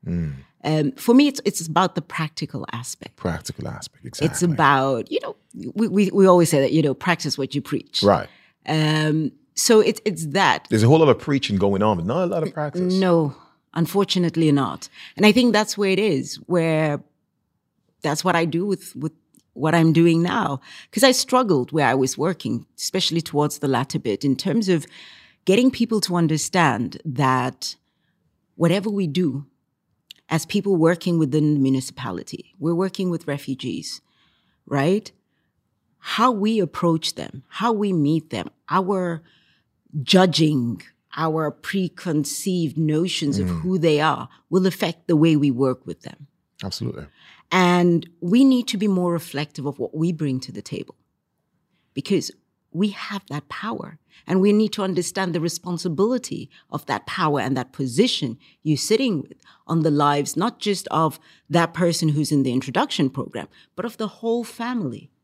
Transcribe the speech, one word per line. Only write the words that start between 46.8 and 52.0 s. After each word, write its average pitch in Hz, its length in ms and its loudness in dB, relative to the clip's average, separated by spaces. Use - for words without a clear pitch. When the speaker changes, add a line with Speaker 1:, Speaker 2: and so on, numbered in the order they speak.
Speaker 2:
And 175 580 4
we 220 240 4
need 254 240 4
to 226 80 -6
be 208 120 -2
more 180 240 0
reflective 151 540 -6
of 139 120 -6
what 117 180 -6
we 165 160 -2
bring 143 280 -4
to - 120 -16
the 101 100 -14
table, - 340 -12
because 147 360 -2